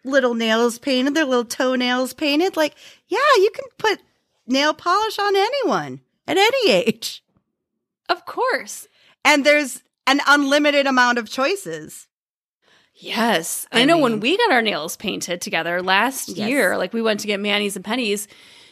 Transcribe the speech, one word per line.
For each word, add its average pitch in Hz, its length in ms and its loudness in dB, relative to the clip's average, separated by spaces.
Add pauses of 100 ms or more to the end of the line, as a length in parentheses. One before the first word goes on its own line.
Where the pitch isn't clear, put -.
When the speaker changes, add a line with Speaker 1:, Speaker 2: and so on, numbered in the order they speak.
Speaker 1:
little 254 280 2
nails 226 460 0
painted, 269 340 0
their 320 120 2
little 247 200 0
toenails 254 680 -2
painted. 311 440 0
Like, 302 160 0 (340)
yeah, 403 120 -2 (180)
you 403 160 4
can 539 120 -14 (120)
put 427 220 0 (480)
nail 285 260 0
polish 403 460 -2
on 403 160 0
anyone 330 640 -2 (280)
at 320 100 0
any 440 340 4
age. - 520 -2 (840)
Speaker 2:
Of 349 160 -4
course. - 640 -6 (360)
Speaker 1:
And 285 220 2
there's 294 380 2 (240)
an 277 200 2
unlimited 285 600 4
amount 247 320 2
of 214 100 -8
choices. 202 800 -6 (880)
Speaker 2:
Yes. - 760 -4
I 240 100 2
Speaker 1:
I 262 40 4
Speaker 2:
know 339 120 4
when 247 160 2
Speaker 1:
mean 214 80 -4
Speaker 2:
we 302 160 0
got 453 140 2
our 247 100 4
nails 180 340 -4
painted 180 460 -6
together 175 400 -2
last 208 480 2
Speaker 1:
Yes. 202 200 -6
Speaker 2:
year, 220 280 2
like, 185 160 -4
we 226 80 -2
went 214 200 0
to 208 60 -8
get 202 120 -2
Manny's 208 360 -2
and 190 80 -10
Penny's, 208 440 -4 (440)